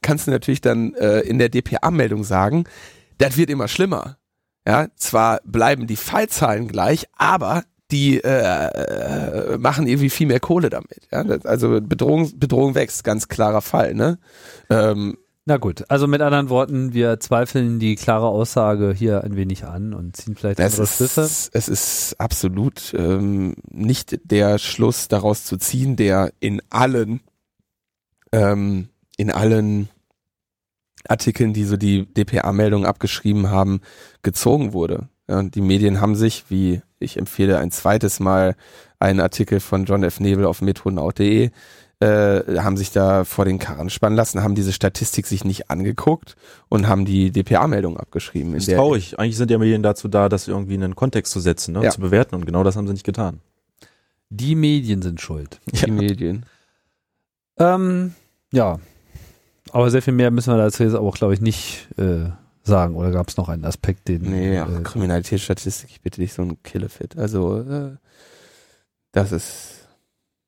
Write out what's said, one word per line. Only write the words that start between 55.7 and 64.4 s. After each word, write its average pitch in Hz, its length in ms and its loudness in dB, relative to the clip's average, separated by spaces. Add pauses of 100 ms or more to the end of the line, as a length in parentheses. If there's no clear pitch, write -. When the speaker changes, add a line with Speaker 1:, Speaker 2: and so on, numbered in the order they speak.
Speaker 1:
Die 113 60 -2
Speaker 3:
Ja. - 100 2
Speaker 1:
Medien. 101 580 -2 (1120)
Speaker 2:
Ähm, 180 560 2 (380)
ja. 104 280 2 (920)
Aber 123 200 4
sehr 127 100 4
viel 131 120 0
mehr 123 180 4
müssen 120 200 0
wir 117 60 4
dazu 107 240 2
jetzt 113 140 4
auch, 101 180 0
glaub 101 180 0
ich, 98 100 2
nicht, - 480 -4 (100)
äh, 87 320 0 (320)
sagen. 87 320 2
Oder 90 160 -2
gab's 90 260 -2
noch 85 120 -2
einen 82 160 -6
Aspekt, - 420 -4
den, 85 160 -2
Speaker 1:
Nee, 92 340 0